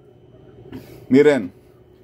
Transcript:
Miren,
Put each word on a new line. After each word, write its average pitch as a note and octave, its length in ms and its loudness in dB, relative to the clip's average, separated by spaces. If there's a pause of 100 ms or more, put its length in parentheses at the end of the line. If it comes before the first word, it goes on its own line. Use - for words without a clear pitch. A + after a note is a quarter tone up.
(1080)
Miren, C3+ 460 0 (500)